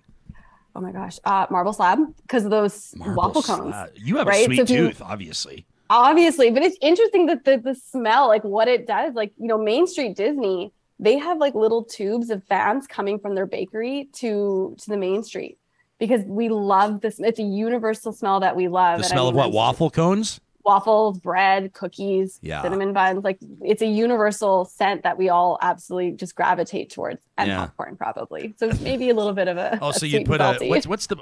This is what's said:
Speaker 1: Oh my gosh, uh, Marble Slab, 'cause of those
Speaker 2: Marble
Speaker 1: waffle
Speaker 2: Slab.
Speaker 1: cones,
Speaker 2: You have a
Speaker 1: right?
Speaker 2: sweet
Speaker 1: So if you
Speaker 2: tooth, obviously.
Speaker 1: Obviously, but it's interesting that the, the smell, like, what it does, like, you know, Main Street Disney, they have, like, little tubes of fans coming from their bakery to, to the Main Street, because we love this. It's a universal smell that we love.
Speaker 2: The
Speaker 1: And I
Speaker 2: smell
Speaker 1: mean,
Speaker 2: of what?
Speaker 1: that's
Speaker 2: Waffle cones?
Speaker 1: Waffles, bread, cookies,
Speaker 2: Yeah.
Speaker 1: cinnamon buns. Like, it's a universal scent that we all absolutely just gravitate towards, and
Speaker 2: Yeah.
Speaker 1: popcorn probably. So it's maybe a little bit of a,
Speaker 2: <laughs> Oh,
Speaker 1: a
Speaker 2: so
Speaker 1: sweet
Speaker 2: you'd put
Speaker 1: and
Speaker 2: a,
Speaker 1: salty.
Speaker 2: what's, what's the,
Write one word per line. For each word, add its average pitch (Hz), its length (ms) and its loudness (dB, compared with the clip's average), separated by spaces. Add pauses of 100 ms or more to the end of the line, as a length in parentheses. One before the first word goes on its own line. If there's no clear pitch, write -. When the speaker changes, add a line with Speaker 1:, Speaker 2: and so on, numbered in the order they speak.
(760)
Speaker 1:
Oh - 60 -12
my 185 100 -8
gosh, 190 340 -12
uh, 196 240 0
Marble 190 240 -2
Slab, 190 260 2 (300)
'cause 233 160 0
of 208 60 -4
those 208 460 -2
Speaker 2:
Marble 196 180 -6
Speaker 1:
waffle 185 280 0
Speaker 2:
Slab. - 180 -4
Speaker 1:
cones, - 140 -8 (200)
Speaker 2:
You 131 220 -4
have 294 100 0
a 196 40 2
Speaker 1:
right? 208 160 4
Speaker 2:
sweet - 100 2
Speaker 1:
So 262 60 4
if 226 80 2
you 247 180 4
Speaker 2:
tooth, - 140 -6
obviously. 85 640 -10 (240)
Speaker 1:
Obviously, 269 640 6
but 254 140 2
it's 359 160 2
interesting 359 460 4
that 277 180 0
the, 269 140 6
the 254 180 -4
smell, 254 520 2
like, 214 140 4
what 214 260 0
it 240 200 2
does, 240 260 -2
like, 214 240 -4
you 226 100 -8
know, 220 100 2
Main 220 300 2
Street 247 280 -4
Disney, 208 560 -2 (280)
they 254 180 4
have, 320 200 -2
like, 285 180 0
little 220 260 0
tubes 226 480 -6
of 196 140 -6
fans 214 420 -2
coming 202 320 -6
from 202 160 -6
their 190 120 -2
bakery 233 680 -8
to, 202 640 -4
to - 120 -14
the 208 60 -4
Main 190 280 -4
Street, - 340 -14 (400)
because 233 280 0
we 208 240 -4
love 208 500 2
this. 214 180 -6
It's 220 220 -2
a - 20 -4
universal 220 720 -4
smell 196 260 -2
that 185 160 0
we 180 140 -2
love. 175 320 2
Speaker 2:
The 175 60 -4
Speaker 1:
And - 60 -2
I - 40 0
Speaker 2:
smell 127 80 2
Speaker 1:
mean, 127 60 2
Speaker 2:
of 120 60 0
what? 139 100 4
Speaker 1:
that's 104 100 -2
Speaker 2:
Waffle 127 340 2
cones? 190 500 0 (220)
Speaker 1:
Waffles, 208 560 2
bread, 190 540 2
cookies, 190 720 -4
Speaker 2:
Yeah. 151 180 -6
Speaker 1:
cinnamon 196 320 -4
buns. 190 320 0
Like, 190 140 -4 (240)
it's 214 180 -2
a 226 60 0
universal 208 800 2
scent 196 380 -2
that 175 120 0
we 185 140 0
all 175 320 2
absolutely 180 500 -4
just - 240 -12
gravitate - 540 -2
towards, - 340 -10 (140)
and 101 100 -2
Speaker 2:
Yeah. 95 120 -2
Speaker 1:
popcorn - 360 -10
probably. - 640 -4
So 226 100 0
it's 220 140 0
maybe 254 260 -2
a 240 60 6
little 208 180 0
bit 190 160 0
of 175 80 -2
a, 202 220 -4
Speaker 2:
<laughs> 190 40 -6
Oh, 147 60 -2
Speaker 1:
a 143 60 -2
Speaker 2:
so - 60 -2
Speaker 1:
sweet 151 120 -2
Speaker 2:
you'd 147 140 0
put 147 160 2
Speaker 1:
and 131 80 4
Speaker 2:
a, 123 80 -2
Speaker 1:
salty. 123 100 -4
Speaker 2:
what's, - 180 0
what's 196 200 -6
the, 202 140 -4